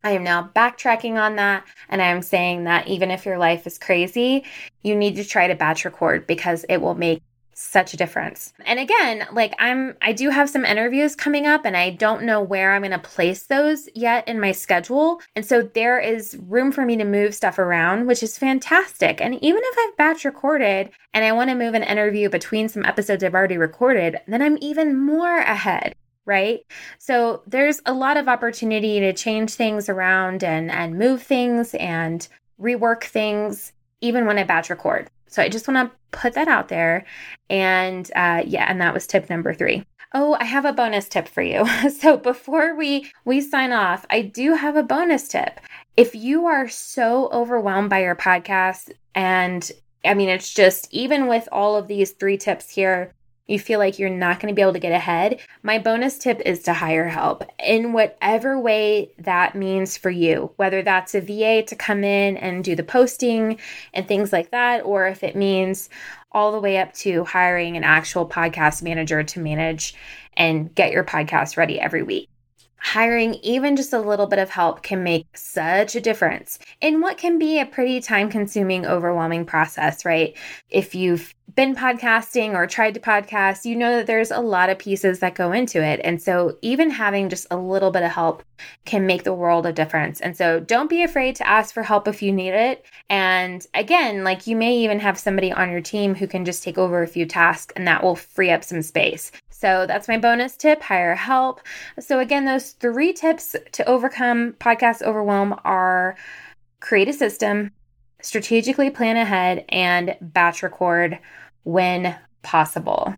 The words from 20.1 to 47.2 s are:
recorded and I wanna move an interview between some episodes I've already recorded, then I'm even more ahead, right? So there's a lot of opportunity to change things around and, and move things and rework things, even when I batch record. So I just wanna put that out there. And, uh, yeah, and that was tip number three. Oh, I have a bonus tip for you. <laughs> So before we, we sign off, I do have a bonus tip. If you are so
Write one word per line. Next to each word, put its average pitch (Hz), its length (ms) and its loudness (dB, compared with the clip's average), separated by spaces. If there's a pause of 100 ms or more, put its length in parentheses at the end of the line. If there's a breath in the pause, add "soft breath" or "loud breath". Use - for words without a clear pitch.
recorded 269 680 0 (240 soft breath)
and 220 100 2
I 220 60 4
wanna 247 240 2
move 233 180 -2
an 220 80 2
interview 208 480 0
between 214 400 -2
some - 160 -6
episodes 202 380 0
I've 180 100 0
already 185 240 2
recorded, 170 600 0 (100)
then 233 160 0
I'm 302 180 2
even 294 340 0
more 320 440 2
ahead, 196 560 -2 (300)
right? 202 340 0 (400 loud breath)
So 233 480 0
there's 277 400 2
a 254 60 -2
lot 262 240 0
of 285 100 0
opportunity 220 720 0
to 190 140 2
change 220 420 -2
things 214 340 -2
around 185 540 0
and, 165 260 -2
and 170 300 -4
move 247 240 2
things 240 500 0
and 165 540 -4 (340 soft breath)
rework 233 440 0
things, 208 680 -4 (280)
even 240 260 0
when 208 100 2
I 196 60 0
batch 170 260 0
record. - 400 -2 (200)
So - 120 0
I - 80 4
just 226 180 -6
wanna 254 240 0 (200)
put 240 240 -2
that 302 120 0
out 254 220 2
there. 170 360 0 (440 loud breath)
And, 185 680 0
uh, 170 300 2
yeah, - 240 -2
and 185 100 -2
that 175 140 2
was - 140 -4
tip - 220 0
number 165 240 -2
three. 185 300 -2 (300 loud breath)
Oh, 294 260 2
I 240 60 -2
have 269 180 -2
a 285 80 0
bonus 214 380 -2
tip - 180 -4
for - 140 -4
you. 175 240 0
<laughs> 240 240 2
So 285 280 4
before 294 580 -2
we, 285 360 -4 (140 loud breath)
we 262 160 2
sign 262 320 0
off, 190 360 0
I 226 120 2
do 247 320 0
have 294 240 0
a 294 60 2
bonus 302 440 0
tip. - 320 -4 (380 loud breath)
If - 180 6
you 269 300 0
are 269 240 0
so 247 600 -2